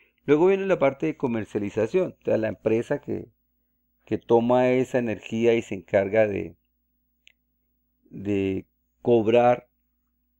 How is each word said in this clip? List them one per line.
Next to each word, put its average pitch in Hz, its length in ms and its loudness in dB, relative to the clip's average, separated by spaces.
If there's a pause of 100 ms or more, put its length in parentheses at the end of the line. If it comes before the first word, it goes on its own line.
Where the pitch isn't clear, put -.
(260)
Luego 151 220 4
viene 196 180 0
la 185 140 0
parte 139 260 0
de 156 100 -4
comercialización, 113 1080 -4
o - 40 -20
sea, 113 120 0
la 110 100 -2
empresa 113 520 -2
que, 104 300 -10 (760)
que 110 140 -4
toma 123 520 2
esa 127 280 0
energía 113 560 -2
y 117 80 2
se - 140 -12
encarga 98 500 0
de, 92 300 -6 (1500)
de 98 560 -4 (380)
cobrar, 120 640 2 (720)